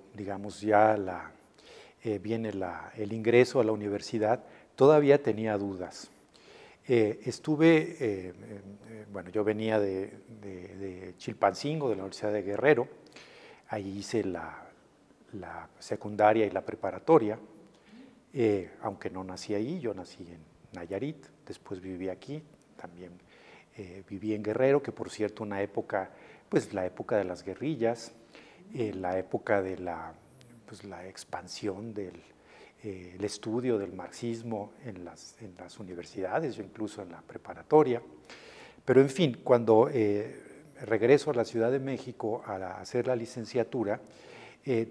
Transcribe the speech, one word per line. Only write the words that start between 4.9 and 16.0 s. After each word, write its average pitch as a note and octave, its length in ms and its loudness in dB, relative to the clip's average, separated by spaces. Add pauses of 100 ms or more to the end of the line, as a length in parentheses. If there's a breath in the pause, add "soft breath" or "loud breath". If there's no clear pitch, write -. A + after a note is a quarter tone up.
tenía A2 380 0
dudas. F#2+ 500 -6 (800 soft breath)
Eh, A2+ 380 4
estuve, D#3 540 6
eh, D#3+ 200 -2
eh, F#2+ 340 -2 (580)
eh, G#2+ 220 -16
bueno, F#2 180 -10
yo G#2+ 120 0
venía G#2+ 380 2
de, G2 400 -4 (200)
de, F#2 360 -14
de F#2 400 -12
Chilpancingo, C3 720 0
de G#2 80 0
la F#2 60 -8
Universidad G#2 300 -6
de G#2 100 -2
Guerrero. A#2+ 440 4 (840 soft breath)
Ahí G2+ 280 -6
hice G#2 240 -2
la, E2 460 -6 (640)
la F2 360 -12 (120)
secundaria G#2+ 680 2